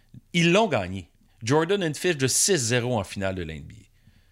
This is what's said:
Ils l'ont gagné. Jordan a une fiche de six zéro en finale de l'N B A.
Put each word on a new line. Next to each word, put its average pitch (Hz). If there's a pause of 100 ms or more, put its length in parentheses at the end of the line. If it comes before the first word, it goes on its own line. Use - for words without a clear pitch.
(340)
Ils 170
l'ont 214
gagné. 95 (320)
Jordan 165
a -
une 151
fiche 175
de 131
six 185
zéro 120
en 98
finale 95
de 90
l'N 78
B 78
A. 110 (460)